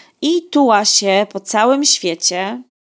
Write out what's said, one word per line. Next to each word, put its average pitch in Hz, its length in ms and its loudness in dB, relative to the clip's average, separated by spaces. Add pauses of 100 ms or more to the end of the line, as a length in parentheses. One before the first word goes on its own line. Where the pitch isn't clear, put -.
(220)
i 330 200 0
tuła 240 420 2
się 202 480 2
po 196 80 -10
całym 247 440 0
świecie, 190 800 -4 (200)